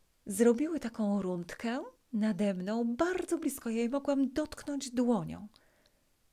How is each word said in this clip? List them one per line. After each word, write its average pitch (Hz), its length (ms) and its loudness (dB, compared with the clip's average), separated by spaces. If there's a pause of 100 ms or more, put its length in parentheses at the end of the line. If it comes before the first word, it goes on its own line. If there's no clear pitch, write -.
(260)
Zrobiły 240 540 4
taką 208 420 0
rundkę 185 640 -4 (300)
nade 208 400 0
mną, 226 420 -2
bardzo 339 420 0
blisko. 302 320 -4
Ja 226 120 0
je 233 80 0
mogłam 277 440 0
dotknąć 285 580 -4
dłonią. 208 560 0 (840)